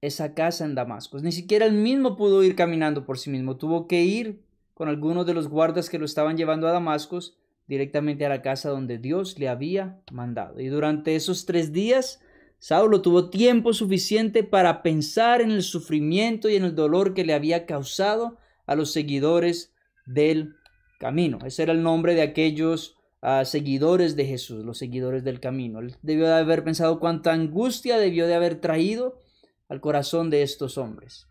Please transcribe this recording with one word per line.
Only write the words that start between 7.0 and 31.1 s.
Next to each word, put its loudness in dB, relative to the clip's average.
directamente -2
a 0
la -2
casa -4
donde -6
Dios -6
le -4
había -6
mandado. -10
Y -6
durante 0
esos -4
tres -2
días, 0
Saulo 4
tuvo 4
tiempo 4
suficiente 0
para 4
pensar 2
en 2
el 2
sufrimiento 0
y 4
en 2
el -2
dolor 2
que -2
le 2
había 0
causado -4
a 0
los 0
seguidores 0
del 0
camino. -2
Ese -4
era 2
el 2
nombre 2
de 4
aquellos, 0
ah, 0
seguidores 0
de 0
Jesús, -8
los -10
seguidores -6
del -6
camino. -6
Él -12
debió 2
de 4
haber 2
pensado 0
cuánta 0
angustia 0
debió 2
de 2
haber 0
traído 0
al -12
corazón 0
de 4
estos -6
hombres. -12